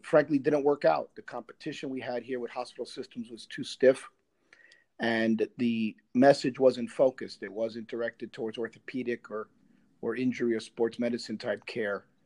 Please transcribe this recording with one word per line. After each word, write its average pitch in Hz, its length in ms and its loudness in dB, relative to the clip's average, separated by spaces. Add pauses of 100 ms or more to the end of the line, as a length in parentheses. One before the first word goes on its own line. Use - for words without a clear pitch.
frankly 151 380 4
didn't 143 240 0
work 143 200 2
out. 156 320 2
The - 60 -16
competition 139 680 -12
we 131 100 -8
had 123 220 -6
here 123 160 -6
with 120 100 -8
hospital 123 380 -10
systems 120 420 -12
was 113 160 -16
too - 180 -10
stiff, - 460 4 (920)
and 113 480 2 (120)
the 113 360 -2 (200)
message 135 440 6
wasn't 123 300 4
focused. 131 540 0
It 98 100 -10
wasn't 113 340 -6
directed 117 460 -8
towards 110 240 -6
orthopedic 120 720 -8
or, 107 200 -10 (520)
or 117 140 -4
injury 120 400 0
or 110 40 -2
sports 113 380 -2
medicine 120 400 -4
type 107 300 -6
care. 101 380 -4 (200)